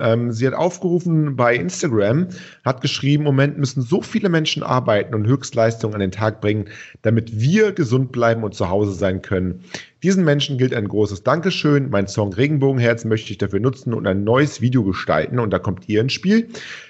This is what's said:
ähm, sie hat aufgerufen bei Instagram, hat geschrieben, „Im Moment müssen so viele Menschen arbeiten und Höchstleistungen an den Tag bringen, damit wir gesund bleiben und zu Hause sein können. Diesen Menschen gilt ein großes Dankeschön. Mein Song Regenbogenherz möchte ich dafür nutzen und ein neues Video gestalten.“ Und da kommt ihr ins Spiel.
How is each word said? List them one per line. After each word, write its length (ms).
ähm, 300
sie 160
hat 80
aufgerufen 800
bei 200
Instagram, 720
hat 160
geschrieben, 400
„Im 40
Moment 340
müssen 240
so 180
viele 280
Menschen 340
arbeiten 500
und 140
Höchstleistungen 680
an 60
den 100
Tag 320
bringen, 240
damit 360
wir 340
gesund 380
bleiben 320
und 120
zu 140
Hause 240
sein 280
können. 420
Diesen 220
Menschen 340
gilt 160
ein 140
großes 340
Dankeschön. 680
Mein 160
Song 260
Regenbogenherz 720
möchte 260
ich 60
dafür 220
nutzen 340
und 140
ein 160
neues 380
Video 220
gestalten.“ 540
Und 140
da 80
kommt 280
ihr 140
ins 120
Spiel. 340